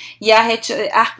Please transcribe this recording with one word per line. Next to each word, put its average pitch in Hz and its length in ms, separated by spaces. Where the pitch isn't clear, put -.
y 214 120
has 226 200
hecho, 220 240
has 226 160